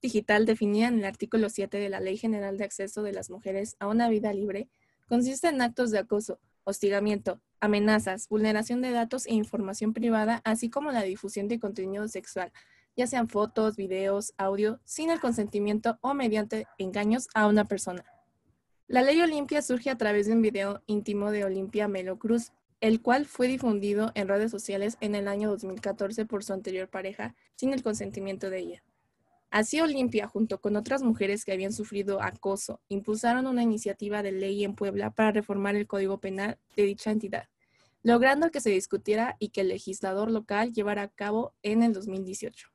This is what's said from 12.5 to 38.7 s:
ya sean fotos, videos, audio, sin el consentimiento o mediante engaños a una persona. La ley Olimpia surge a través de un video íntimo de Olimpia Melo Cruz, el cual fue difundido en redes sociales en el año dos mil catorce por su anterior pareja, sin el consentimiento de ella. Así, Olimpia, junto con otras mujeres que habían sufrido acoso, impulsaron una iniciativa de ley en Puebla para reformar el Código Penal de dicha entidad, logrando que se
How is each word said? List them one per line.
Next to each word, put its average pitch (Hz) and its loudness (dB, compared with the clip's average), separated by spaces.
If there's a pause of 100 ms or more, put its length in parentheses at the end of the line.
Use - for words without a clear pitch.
ya 247 0
sean 240 0
fotos, 214 2
videos, 196 -2
audio, 202 0
sin 320 -4
el 330 2
consentimiento 214 0
o 269 0
mediante 220 -2 (120)
engaños 208 0
a 214 6
una 208 6
persona. 180 -6 (840)
La 247 4
ley 285 6
Olimpia 294 2
surge 254 -2
a 262 -2
través 208 2
de 220 4
un 226 6
video 202 0
íntimo 208 -2
de 208 -2
Olimpia 196 -2
Melo 190 -4
Cruz, 233 0 (300)
el 226 4
cual 262 2
fue 254 0
difundido 214 0
en 196 -2
redes 208 2
sociales 202 -4
en 208 -2
el 202 -2
año 208 -2
dos 202 -4
mil 190 -8
catorce 208 -4
por 208 -6
su 202 -6
anterior 185 -6
pareja, 202 -8 (220)
sin 262 0
el 262 -2
consentimiento 196 -4
de 185 -4
ella. 175 -10 (680)
Así, 220 2
Olimpia, 262 2
junto 214 -2
con 208 -2
otras 254 0
mujeres 214 2
que 196 -2
habían 190 -2
sufrido 202 -4
acoso, 196 -4
impulsaron 220 0
una 247 2
iniciativa 208 0
de 196 -2
ley 196 -2
en 202 -4
Puebla 202 -2
para 220 4
reformar 202 0
el 208 0
Código 196 -2
Penal 196 -6 (180)
de 208 4
dicha 202 0
entidad, 214 -2 (560)
logrando 269 6
que 294 -2
se 226 2